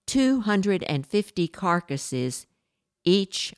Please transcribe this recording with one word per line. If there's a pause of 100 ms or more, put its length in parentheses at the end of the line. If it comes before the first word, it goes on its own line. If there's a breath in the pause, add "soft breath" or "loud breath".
two
hundred
and
fifty
carcasses (560)
each